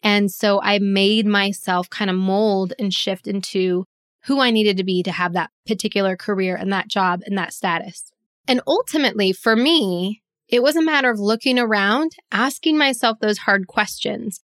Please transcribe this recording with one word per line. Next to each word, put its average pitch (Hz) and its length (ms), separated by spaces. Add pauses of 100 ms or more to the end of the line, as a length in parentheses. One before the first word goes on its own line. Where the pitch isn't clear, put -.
And 202 260
so 202 320
I 202 180
made 196 460
myself 196 640
kind 202 200
of 185 80
mold 190 600
and 196 160
shift - 320
into 185 600 (400)
who 277 160
I 247 100
needed 208 260
to 190 60
be 185 200
to 180 100
have 180 180
that 175 180 (160)
particular 196 520
career 190 400
and 190 160
that 190 160
job 180 360
and 196 120
that 170 160
status. 170 580 (380)
And 247 180
ultimately, 269 640
for 220 240
me, 214 680 (260)
it 247 120
was 294 140
a 330 60
matter 294 280
of 226 80
looking 220 400
around, 220 540 (220)
asking 285 440
myself 254 440
those 208 160
hard 196 300
questions. - 760 (120)